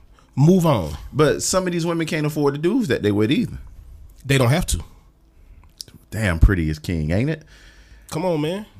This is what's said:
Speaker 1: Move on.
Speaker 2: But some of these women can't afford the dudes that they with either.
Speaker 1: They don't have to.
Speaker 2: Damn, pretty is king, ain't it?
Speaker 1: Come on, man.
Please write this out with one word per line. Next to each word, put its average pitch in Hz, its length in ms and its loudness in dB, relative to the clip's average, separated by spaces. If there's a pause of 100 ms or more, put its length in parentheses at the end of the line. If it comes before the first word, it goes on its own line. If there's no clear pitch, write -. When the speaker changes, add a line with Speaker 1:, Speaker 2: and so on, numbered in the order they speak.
(360)
Speaker 1:
Move 170 300 6
on. 101 280 0 (180)
Speaker 2:
But 131 320 2
some 185 240 0
of 175 60 -2
these 165 120 -2
women 165 220 -2
can't 156 180 -2
afford 147 280 0
the 143 40 -8
dudes 208 300 0
that 107 160 0
they 104 80 2
with 107 200 2
either. 208 260 -2 (680)
Speaker 1:
They 131 120 0
don't 123 120 4
have 165 180 2
to. - 120 -4 (1300)
Speaker 2:
Damn, 92 280 -2
pretty 87 300 4
is 78 100 -4
king, 80 320 -4
ain't 117 180 0
it? 156 140 -8 (680)
Speaker 1:
Come 160 140 -6
on, 165 160 -2
man. 185 240 -6 (140)